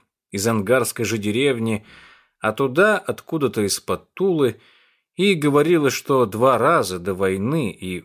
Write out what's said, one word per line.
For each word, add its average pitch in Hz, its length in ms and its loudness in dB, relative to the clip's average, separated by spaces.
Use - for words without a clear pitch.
из 98 160 -4
ангарской 113 600 0
же 110 120 -4
деревни, 113 720 -2
а 110 120 -2
туда, 156 480 2
откуда-то 120 680 -4
из-под - 480 -6
Тулы, 160 480 0
и 196 180 2
говорила, 147 560 2
что 127 380 0
два 113 320 2
раза 117 400 2
до 92 160 -4
войны 98 560 -2
и 92 340 -8